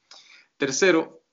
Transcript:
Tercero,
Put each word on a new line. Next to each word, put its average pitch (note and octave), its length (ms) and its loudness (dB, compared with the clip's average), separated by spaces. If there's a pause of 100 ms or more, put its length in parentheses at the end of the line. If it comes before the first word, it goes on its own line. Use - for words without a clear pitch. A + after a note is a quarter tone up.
(580)
Tercero, D#3+ 640 -2 (120)